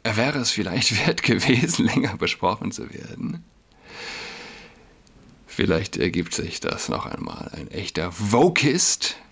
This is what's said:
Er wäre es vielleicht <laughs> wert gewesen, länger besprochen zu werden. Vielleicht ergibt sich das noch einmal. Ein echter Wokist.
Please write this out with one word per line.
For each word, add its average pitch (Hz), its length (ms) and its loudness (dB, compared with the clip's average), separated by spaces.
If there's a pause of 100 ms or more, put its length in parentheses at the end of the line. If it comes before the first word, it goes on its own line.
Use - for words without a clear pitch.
Er 110 160 -2
wäre 139 220 2
es 117 100 0
vielleicht 95 480 0
<laughs> - 80 2
wert - 160 2
gewesen, 127 640 4
länger - 320 2
besprochen - 540 -2
zu - 200 -10
werden. - 520 -8 (2000)
Vielleicht - 520 0
ergibt 87 360 0
sich - 260 -6
das - 300 -4
noch - 160 -2
einmal. - 480 -8
Ein - 160 -12
echter 87 480 -4
Wokist. 135 1000 4 (140)